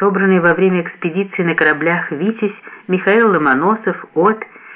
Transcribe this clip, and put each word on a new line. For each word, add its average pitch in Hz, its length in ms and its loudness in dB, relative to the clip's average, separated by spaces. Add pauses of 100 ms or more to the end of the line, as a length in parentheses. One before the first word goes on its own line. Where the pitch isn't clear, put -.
собранные 190 400 2
во 170 140 4
время 185 260 2
экспедиции 185 640 -6
на 170 120 0
кораблях 156 560 -2
"Витязь" 196 460 -4 (320)
Михаил 196 420 2
Ломоносов, 170 720 0 (120)
От 214 280 0 (340)